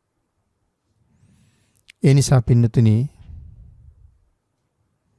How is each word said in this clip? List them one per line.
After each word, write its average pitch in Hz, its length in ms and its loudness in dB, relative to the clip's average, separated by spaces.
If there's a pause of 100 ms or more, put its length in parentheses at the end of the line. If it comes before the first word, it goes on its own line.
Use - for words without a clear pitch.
(2000)
ඒ 139 140 2
නිසා 135 280 0
පින්නතුනි, 117 540 0 (2250)